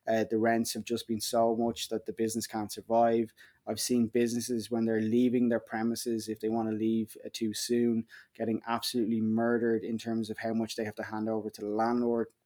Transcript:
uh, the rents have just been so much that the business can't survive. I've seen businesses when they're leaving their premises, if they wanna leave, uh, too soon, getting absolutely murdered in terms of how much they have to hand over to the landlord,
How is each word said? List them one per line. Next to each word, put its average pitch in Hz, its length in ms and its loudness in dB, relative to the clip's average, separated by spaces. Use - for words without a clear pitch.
uh, 113 200 4
the 113 100 2
rents 117 360 2
have 110 100 -6
just 117 220 -4
been 110 140 -2
so 113 340 2
much 117 340 -2
that 110 160 -4
the 110 80 -6
business 113 340 -2
can't 107 260 -6
survive. 117 600 2
I've 110 140 -4
seen 120 280 2
businesses 117 640 0
when 113 140 2
they're 110 140 2
leaving 120 480 4
their 117 120 2
premises, 113 680 -4
if 107 120 -6
they 110 80 0
wanna 110 240 0
leave, 110 520 0
uh, 113 80 -8
too 110 220 -2
soon, 120 520 2
getting 110 320 -2
absolutely 117 540 0
murdered 113 640 2
in 113 140 -4
terms 113 320 -4
of 107 80 -10
how 113 140 -4
much 113 220 -2
they 117 100 -2
have 107 120 -8
to 110 80 -6
hand 110 240 -6
over 110 200 -2
to - 120 -14
the 104 80 -6
landlord, 117 580 2